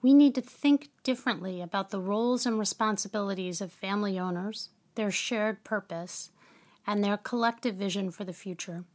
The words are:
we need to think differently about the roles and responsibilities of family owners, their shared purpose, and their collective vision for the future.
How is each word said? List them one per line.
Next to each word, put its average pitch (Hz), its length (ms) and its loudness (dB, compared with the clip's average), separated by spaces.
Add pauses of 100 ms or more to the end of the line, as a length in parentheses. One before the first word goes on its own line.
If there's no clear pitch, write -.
we 262 140 8
need 285 220 10
to 262 40 -2
think - 480 2 (140)
differently 190 580 -4
about 196 300 -4
the 196 100 -4
roles 233 460 0
and 226 120 0
responsibilities 196 1000 -2
of 185 120 -8
family 196 460 -2
owners, 180 520 -6 (240)
their 214 160 -2
shared 214 540 -2
purpose, 180 680 -6 (560)
and 208 180 0
their 202 140 0
collective 233 560 -2
vision 190 360 -4
for 196 140 -10
the 180 80 -10
future. 175 520 -10 (100)